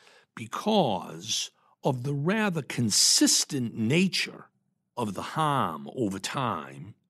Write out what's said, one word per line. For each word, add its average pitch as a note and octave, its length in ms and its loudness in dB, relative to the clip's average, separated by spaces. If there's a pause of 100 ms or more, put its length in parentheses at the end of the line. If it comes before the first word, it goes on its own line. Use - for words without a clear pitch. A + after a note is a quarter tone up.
(360)
because G#2+ 1160 0 (320)
of B2+ 200 0
the C#3+ 100 -2
rather F3 480 0
consistent - 1160 2
nature D#3 720 0 (500)
of G#2+ 160 -2
the G#2 80 -6
harm G#2 760 0
over G2 240 -2
time F2 760 -6 (140)